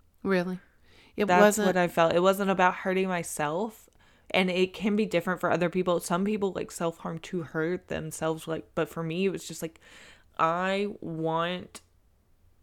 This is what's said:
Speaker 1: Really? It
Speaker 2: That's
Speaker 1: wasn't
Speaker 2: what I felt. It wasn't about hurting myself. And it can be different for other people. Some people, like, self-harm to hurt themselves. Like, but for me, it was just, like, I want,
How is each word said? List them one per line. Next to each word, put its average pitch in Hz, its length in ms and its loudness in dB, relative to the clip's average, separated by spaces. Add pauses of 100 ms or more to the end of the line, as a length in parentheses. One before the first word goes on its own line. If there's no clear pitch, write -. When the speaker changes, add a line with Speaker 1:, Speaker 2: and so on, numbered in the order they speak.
(240)
Speaker 1:
Really? 185 360 0 (560)
It 208 120 0
Speaker 2:
That's 185 140 6
Speaker 1:
wasn't 208 260 6
Speaker 2:
what 180 100 2
I 175 100 4
felt. 165 280 4
It 175 60 4
wasn't 190 280 4
about 185 240 4
hurting 190 360 -2
myself. 170 720 -4 (480)
And 185 200 4
it 185 220 0
can 208 240 0
be 214 80 2
different 175 340 0
for 180 100 0
other 170 200 2
people. 175 320 0
Some 185 240 -2
people, 202 280 0
like, - 160 -6
self-harm 170 500 -6
to 175 240 -8
hurt 160 440 -4
themselves. 160 580 -6
Like, 160 200 -8 (100)
but 160 140 -2
for 170 120 -10
me, 165 240 -4
it 190 40 2
was 165 180 -6
just, 165 140 -14
like, 165 180 -10 (580)
I 185 500 0 (120)
want, 165 800 -4 (840)